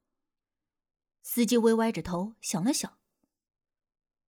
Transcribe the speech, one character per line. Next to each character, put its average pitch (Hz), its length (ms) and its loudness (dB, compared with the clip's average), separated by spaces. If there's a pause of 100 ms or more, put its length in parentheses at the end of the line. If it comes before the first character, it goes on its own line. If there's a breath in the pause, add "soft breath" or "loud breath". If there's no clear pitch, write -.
(1200)
司 - 220 0
机 240 140 2
微 226 160 4
歪 226 160 2
着 185 120 -6
头 180 380 -6
想 165 220 -4
了 240 100 2
想 - 260 -6 (1300)